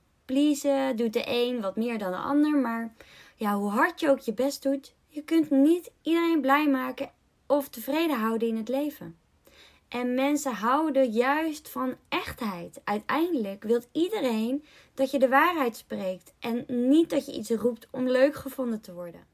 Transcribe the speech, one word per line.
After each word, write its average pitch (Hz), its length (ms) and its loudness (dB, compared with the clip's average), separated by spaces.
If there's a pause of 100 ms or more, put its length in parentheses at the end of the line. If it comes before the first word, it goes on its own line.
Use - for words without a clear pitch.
(260)
Pleasen 277 680 2
doet 220 180 -2
de 233 120 -2
een 240 360 -2
wat 190 140 -4
meer 233 220 -2
dan 196 140 -4
de 185 60 -6
ander, 294 400 2
maar 233 360 -2 (420)
ja, 208 200 -2
hoe 202 140 -2
hard 302 300 0
je 320 100 2
ook 269 100 4
je - 140 -4
best 277 300 -2
doet, 277 320 -4 (120)
je 302 140 -14
kunt 320 280 2
niet 302 420 4 (100)
iedereen 330 400 2
blij 285 280 2
maken 254 420 -4 (360)
of 277 220 0
tevreden 277 500 -2
houden 226 280 0
in 226 100 -2
het 220 100 -6
leven. 254 500 -2 (680)
En 247 260 -4
mensen 277 400 0
houden 262 580 2
juist 294 580 0
van 254 260 -6 (140)
echtheid. 202 760 -8
Uiteindelijk 214 800 -2
wil 233 180 2 (100)
iedereen 285 760 -2 (280)
dat 269 180 0
je 285 80 0
de 254 100 6
waarheid 277 460 2
spreekt 190 640 -10
en 233 280 -6
niet 262 420 4
dat 285 160 -2
je - 80 -12
iets 214 160 -10
roept 226 420 -2
om 254 180 -4
leuk 262 260 4
gevonden 240 460 -6
te 180 120 -18
worden. 175 300 -14 (100)